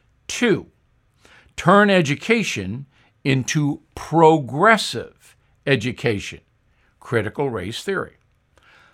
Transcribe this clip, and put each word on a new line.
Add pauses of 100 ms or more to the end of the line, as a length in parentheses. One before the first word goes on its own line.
(260)
Two, (880)
turn
education (380)
into (120)
progressive (280)
education. (580)
Critical
race
theory. (760)